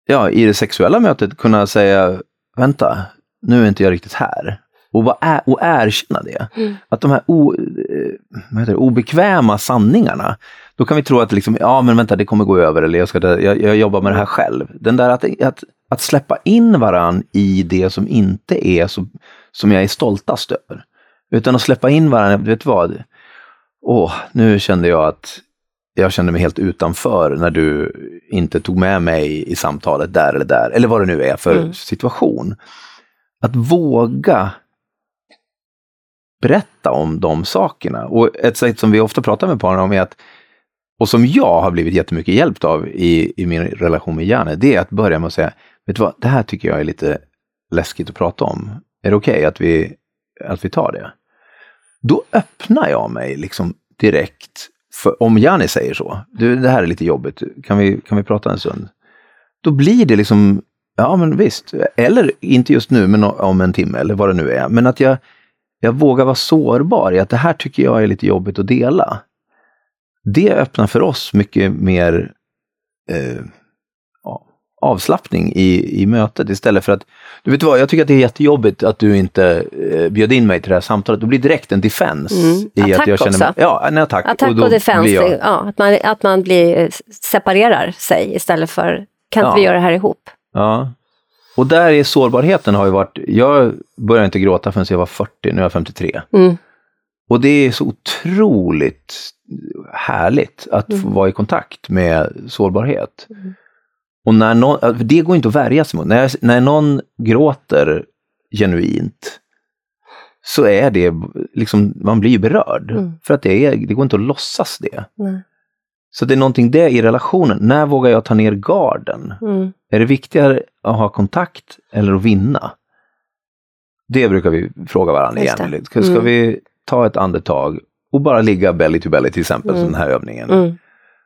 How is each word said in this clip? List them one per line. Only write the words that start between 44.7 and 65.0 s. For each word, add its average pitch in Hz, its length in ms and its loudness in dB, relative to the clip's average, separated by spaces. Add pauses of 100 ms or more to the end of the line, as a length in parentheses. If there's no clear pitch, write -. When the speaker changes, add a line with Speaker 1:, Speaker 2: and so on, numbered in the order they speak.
Speaker 1:
är 90 60 0
att 90 100 -4
börja 98 280 0
med 85 80 -4
att 80 80 -8
säga, 80 180 -2 (340)
"Vet 98 100 -6
du 110 60 0
vad, 98 160 -2
det 120 100 -2
här 127 140 0
tycker - 260 -6
jag 76 120 -2
är 76 40 -4
lite 78 340 -6 (520)
läskigt - 400 -6
att 95 60 -18
prata - 280 -4
om. - 260 -8 (320)
Är - 80 -2
det 104 60 2
okej - 280 0
att 76 160 -2
vi, 82 340 0 (500)
att - 200 -10
vi 92 60 -6
tar - 220 -2
det?" - 200 -14 (920)
Då 147 200 0 (100)
öppnar - 560 -2
jag 57 220 -2
mig 62 260 -8
liksom 85 380 -8 (260)
direkt. - 680 -2 (260)
För - 280 -2
om 113 160 4
Janne 160 300 2
säger - 260 -4
så, - 340 -10
"Du, 117 280 -2
det 127 120 0
här 127 140 2
är 87 40 -2
lite 82 180 -4
jobbigt, 76 380 -4 (220)
kan 101 140 0
vi, 101 220 2
kan - 180 -4
vi 101 60 -2
prata 107 260 -2
en 95 80 -4
stund?" - 300 -10 (720)
Då 160 100 0
blir 165 360 4
det 117 100 4
liksom, 104 460 2 (340)
"Ja, 131 200 0
men 165 200 0
visst, - 380 -2 (220)
eller 156 440 2
inte 127 320 2
just 123 180 0
nu, 113 160 4
men 104 180 4
o-, 101 140 -2
om 95 220 0
en 92 120 0
timme", 82 260 -4
eller 82 160 -2
vad 101 140 2
det 95 60 0
nu 78 180 -2
är. 65 160 -2
Men 117 180 2
att 127 140 0